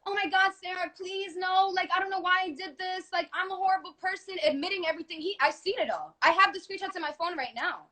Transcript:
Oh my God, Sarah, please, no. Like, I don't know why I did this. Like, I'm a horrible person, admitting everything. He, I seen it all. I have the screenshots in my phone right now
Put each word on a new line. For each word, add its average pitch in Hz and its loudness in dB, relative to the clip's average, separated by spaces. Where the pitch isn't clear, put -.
Oh 392 -4
my 403 0
God, 381 4
Sarah, 359 -6
please, 381 -6
no. 370 4
Like, 370 0
I 370 4
don't 392 -2
know 381 -2
why 359 4
I 370 -2
did 302 -10
this. 370 -6
Like, 349 0
I'm 370 -2
a - -4
horrible 381 0
person, 381 -6
admitting 311 0
everything. 320 -6
He, 370 -4
I 277 6
seen 359 -4
it 302 0
all. - -6
I 277 6
have 381 6
the 392 -8
screenshots 370 -8
in 349 -6
my 294 -4
phone 339 -4
right 240 -6
now 240 -4